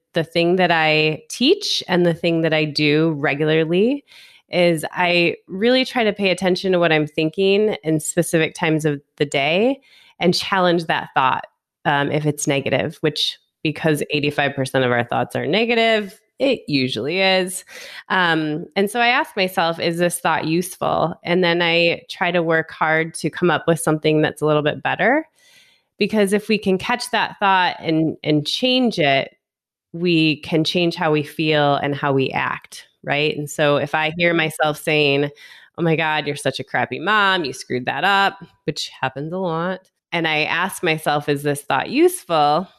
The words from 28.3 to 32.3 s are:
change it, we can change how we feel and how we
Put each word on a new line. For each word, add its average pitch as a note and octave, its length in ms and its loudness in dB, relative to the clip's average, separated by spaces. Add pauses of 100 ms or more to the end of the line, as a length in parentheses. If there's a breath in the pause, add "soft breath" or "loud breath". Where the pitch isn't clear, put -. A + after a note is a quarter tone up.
change B3+ 520 0
it, C#3 380 0 (560)
we D#3+ 500 2
can D#3+ 220 0
change E3+ 320 0
how E3 160 0
we D3+ 100 2
feel D3 540 0
and C#3+ 180 -2
how C#3+ 180 -2
we C3+ 180 0